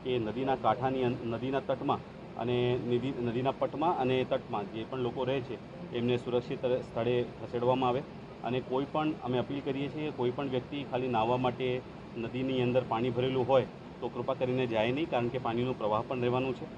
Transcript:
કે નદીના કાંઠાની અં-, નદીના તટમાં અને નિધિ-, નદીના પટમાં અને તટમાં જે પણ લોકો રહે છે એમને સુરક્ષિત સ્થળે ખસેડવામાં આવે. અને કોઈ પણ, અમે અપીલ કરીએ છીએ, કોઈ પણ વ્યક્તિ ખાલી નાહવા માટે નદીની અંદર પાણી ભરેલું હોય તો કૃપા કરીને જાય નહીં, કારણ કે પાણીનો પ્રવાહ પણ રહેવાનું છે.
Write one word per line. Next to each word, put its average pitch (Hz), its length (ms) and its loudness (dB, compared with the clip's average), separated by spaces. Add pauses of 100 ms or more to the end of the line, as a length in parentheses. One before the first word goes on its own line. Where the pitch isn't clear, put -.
કે 127 140 2
નદીના 123 380 0
કાંઠાની 131 460 2
અં-, 123 220 0
નદીના 120 360 0
તટમાં 135 380 0 (400)
અને 123 400 2 (100)
નિધિ-, 123 320 0
નદીના 120 300 2
પટમાં 151 480 0
અને 127 260 2
તટમાં 110 500 -2
જે 110 160 -4
પણ 131 80 -4
લોકો 123 260 -2
રહે 135 160 0
છે 120 140 -6 (400)
એમને 120 220 2
સુરક્ષિત 123 500 0
સ્થળે 120 560 2
ખસેડવામાં 123 680 2
આવે. 127 120 2 (420)
અને 123 160 0
કોઈ 131 320 0
પણ, 156 200 2 (120)
અમે 123 140 0
અપીલ 139 220 -2
કરીએ 139 280 -2
છીએ, 151 220 -4
કોઈ 123 200 0
પણ 139 180 -4
વ્યક્તિ 127 420 -2
ખાલી 127 180 0
નાહવા 117 280 4
માટે 127 460 0 (340)
નદીની 127 460 0
અંદર 123 260 4
પાણી 117 220 2
ભરેલું 127 380 2
હોય 127 180 6 (340)
તો 123 80 -4
કૃપા 123 260 -2
કરીને 127 320 2
જાય 113 260 2
નહીં, 160 180 -2
કારણ 120 180 2
કે 123 100 -2
પાણીનો 123 340 0
પ્રવાહ 107 360 0
પણ 127 120 -2
રહેવાનું 127 340 2
છે. - 120 -8 (120)